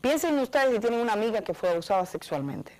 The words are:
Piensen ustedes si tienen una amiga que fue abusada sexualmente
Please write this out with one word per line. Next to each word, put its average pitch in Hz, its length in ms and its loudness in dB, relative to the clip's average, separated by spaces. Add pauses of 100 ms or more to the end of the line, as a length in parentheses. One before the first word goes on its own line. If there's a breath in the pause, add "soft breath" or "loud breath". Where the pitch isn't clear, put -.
Piensen 302 380 2
ustedes 269 360 2
si 220 40 2
tienen 233 220 0
una 233 140 0
amiga 220 260 0
que 175 140 -4
fue 180 160 0
abusada 180 360 2
sexualmente - 720 -6